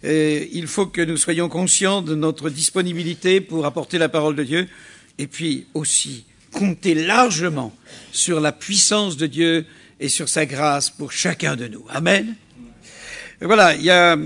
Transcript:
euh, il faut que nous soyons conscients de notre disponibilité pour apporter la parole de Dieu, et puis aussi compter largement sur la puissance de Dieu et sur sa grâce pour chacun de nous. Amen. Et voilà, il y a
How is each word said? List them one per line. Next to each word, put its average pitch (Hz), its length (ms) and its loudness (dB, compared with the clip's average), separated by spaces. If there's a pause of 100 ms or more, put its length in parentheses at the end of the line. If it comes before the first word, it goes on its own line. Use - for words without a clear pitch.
euh, 151 480 2
il 170 160 -8
faut 196 180 -2
que 175 140 -4
nous 165 160 0
soyons 170 320 0
conscients 185 540 0
de 156 120 -4
notre 151 360 -2
disponibilité 175 880 0
pour 160 260 -2
apporter 151 320 -4
la 160 100 2
parole 151 280 0
de 147 80 -2
Dieu, 165 240 -2 (500)
et 143 80 -6
puis 139 480 -6
aussi 139 500 -4 (280)
compter 190 420 0
largement 165 840 0 (360)
sur 165 280 0
la 151 120 0
puissance 202 640 0
de 156 100 -2
Dieu 160 400 0 (320)
et 147 100 -4
sur 139 200 -4
sa 156 180 0
grâce 143 420 0
pour - 220 -12
chacun 165 460 -2
de 120 100 -8
nous. 110 220 -16
Amen. 196 480 0 (1080)
Et - 40 -6
voilà, 185 280 8
il 151 80 -4
y 170 80 4
a 175 360 8